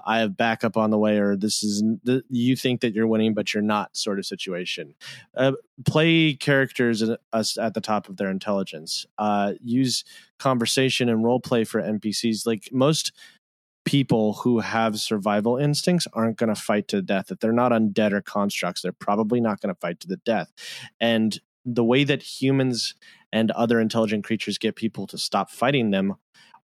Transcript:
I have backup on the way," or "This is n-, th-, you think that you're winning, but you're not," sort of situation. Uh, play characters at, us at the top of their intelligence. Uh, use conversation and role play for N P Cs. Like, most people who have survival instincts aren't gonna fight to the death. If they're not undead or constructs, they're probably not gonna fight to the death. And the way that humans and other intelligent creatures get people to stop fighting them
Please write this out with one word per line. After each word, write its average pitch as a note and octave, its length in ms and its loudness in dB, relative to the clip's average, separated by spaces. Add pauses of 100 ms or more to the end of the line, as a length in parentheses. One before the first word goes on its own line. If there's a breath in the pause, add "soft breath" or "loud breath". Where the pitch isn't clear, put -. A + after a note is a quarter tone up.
I A2 140 0
have G#2 160 0
backup A2+ 420 0
on G#2+ 140 2
the G#2+ 60 2
way," G#2+ 220 2
or G2+ 160 2
"This G#2 260 -2
is G#2 200 0
n-, A2 240 0
th-, B2+ 240 0
you B2 260 2
think B2 260 0
that A#2 120 0
you're A2+ 140 2
winning, A2 260 2
but G#2 200 -2
you're G#2 100 0
not," G#2+ 340 -2
sort G2 200 -4
of F#2+ 80 -6
situation. F2 680 -8 (400 loud breath)
Uh, C3+ 180 2 (320)
play D#3+ 480 4
characters B2 680 2
at, A2 180 0 (140)
us A2+ 240 -2
at A2 160 -2
the A2 80 -4
top G#2 260 -2
of F#2+ 100 -14
their G2 120 -2
intelligence. F#2+ 760 -4 (120)
Uh, G2+ 440 0
use B2 420 0 (360 loud breath)
conversation B2+ 680 2
and A2 140 2
role A#2+ 160 2
play A2+ 240 0
for A2 160 -2
N G#2 200 -2
P G#2 120 -4
Cs. A2 340 -2
Like, A2+ 260 -2
most C3+ 400 2 (760 loud breath)
people A#2 480 2
who A#2+ 260 0
have G#2+ 400 0
survival G#2+ 580 0
instincts D3 560 0
aren't A2+ 240 -2
gonna A2 180 0
fight G#2 340 -2
to G#2 80 0
the G2 40 0
death. F#2+ 300 -2
If F#2 80 -8
they're A2+ 120 0
not A#2+ 200 4
undead G#2+ 400 2
or G2+ 100 0
constructs, G2 600 -4
they're F#2 100 -4
probably G#2+ 480 0
not G#2+ 220 0
gonna G2 140 -4
fight F2 260 -6
to E2+ 60 -16
the F#2 100 -6
death. G2 340 -2 (480 loud breath)
And A2 400 2 (260)
the A#2+ 180 0
way B2+ 200 4
that C#3 180 0
humans C3 720 -2 (380 loud breath)
and A2 200 2
other A#2 280 2
intelligent A2 460 0
creatures G#2 320 -4
get A2 180 -4
people G#2 320 -6
to - 100 -14
stop - 320 -2
fighting A#2+ 420 2
them G2 240 0 (480 soft breath)